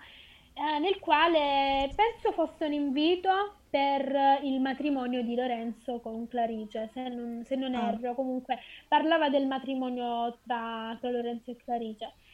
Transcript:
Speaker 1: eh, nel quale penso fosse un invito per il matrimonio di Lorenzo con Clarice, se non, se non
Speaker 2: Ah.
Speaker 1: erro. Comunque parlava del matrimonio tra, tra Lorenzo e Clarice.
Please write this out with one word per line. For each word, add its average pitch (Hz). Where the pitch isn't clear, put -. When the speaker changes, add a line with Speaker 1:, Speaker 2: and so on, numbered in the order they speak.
Speaker 1:
eh, 294
nel 381
quale 277
penso 453
fosse 320
un 294
invito 302
per 277
il 269
matrimonio 262
di 233
Lorenzo 233
con 226
Clarice, 226
se 254
non, 240
se 269
non 262
Speaker 2:
Ah. 240
Speaker 1:
erro. 240
Comunque 254
parlava 311
del 277
matrimonio 247
tra, 226
tra 247
Lorenzo 240
e 240
Clarice. 233